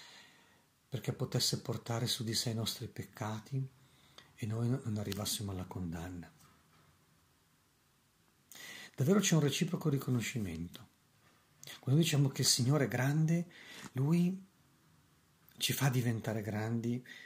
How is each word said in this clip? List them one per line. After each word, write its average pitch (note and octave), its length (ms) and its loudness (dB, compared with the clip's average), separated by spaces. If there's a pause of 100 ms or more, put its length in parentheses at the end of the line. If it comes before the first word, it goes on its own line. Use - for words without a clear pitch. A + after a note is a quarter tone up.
(880)
perché B2+ 240 -4
potesse - 480 -2
portare A#2+ 440 -4
su A2 200 -2
di A2 80 -4
sé - 160 -2
i A2+ 60 -2
nostri A2+ 320 -4
peccati A2 800 -6 (760)
e A#2 40 -6
noi A2+ 240 0
non A#2 280 -2
arrivassimo G2+ 540 -4
alla F#2 140 -6
condanna. F2 640 -8 (2750)
Davvero F3 240 4
c'è G3 160 4
un D#3 60 8
reciproco D#3+ 460 2
riconoscimento. A2 1000 -2 (920)
Quando C#3 220 4
diciamo C#3+ 280 4
che C3+ 120 -4
il B2 60 2
Signore C3+ 380 4
è - 20 2
grande, D#3 640 2 (420)
Lui F3 520 2 (1120)
ci - 160 -2
fa C3+ 160 2
diventare A2+ 520 0
grandi A2+ 640 -2 (200)